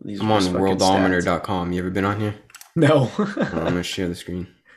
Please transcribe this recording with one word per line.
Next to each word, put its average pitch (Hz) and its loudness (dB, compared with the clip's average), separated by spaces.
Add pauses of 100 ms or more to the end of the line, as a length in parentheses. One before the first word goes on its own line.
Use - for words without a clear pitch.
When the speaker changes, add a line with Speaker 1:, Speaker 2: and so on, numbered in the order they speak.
Speaker 1:
These 101 -10
Speaker 2:
I'm 107 0
Speaker 1:
are 107 6
Speaker 2:
on 104 4
Speaker 1:
just 92 0
fucking 95 2
stats. - -4
Speaker 2:
worldometer 95 4
dot 87 0
com. 90 -4
You 90 -2
ever 92 -4
been 95 -2
on 101 -2
here? 104 -2 (400)
Speaker 1:
No. 143 4
<laughs> - -6
Speaker 2:
Well, 202 -4
I'm 85 -2
gonna 87 -2
share 92 -4
the 87 -4
screen. 90 -10 (300)